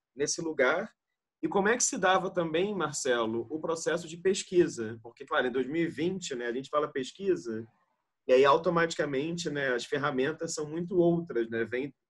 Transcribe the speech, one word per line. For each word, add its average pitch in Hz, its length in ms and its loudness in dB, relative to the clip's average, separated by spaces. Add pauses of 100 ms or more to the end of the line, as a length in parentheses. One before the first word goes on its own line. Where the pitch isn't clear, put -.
(160)
nesse 143 240 -2
lugar? 156 500 0 (500)
E 160 80 -2
como 196 200 2
é 240 80 4
que 240 80 0
se 269 140 -2
dava 185 320 2
também, 175 440 0
Marcelo, 120 760 0
o 156 100 -6
processo 165 480 -2
de 170 80 -12
pesquisa? 143 880 0
Porque, - 220 -18
claro, 135 220 0
em 120 60 0
dois 127 160 0
mil 165 140 0
e 160 60 0
vinte, 180 460 -4
né, 120 120 -4
a 120 60 -2
gente 135 160 -6
fala 151 220 0
pesquisa, 127 760 -4 (600)
e 131 60 2
aí 131 120 8
automaticamente, 165 1040 2
né, 139 240 0
as 120 100 -2
ferramentas 147 680 -2
são 151 140 -4
muito 175 280 -6
outras, 170 540 2
né? 113 140 -2
Vem 127 280 -4 (180)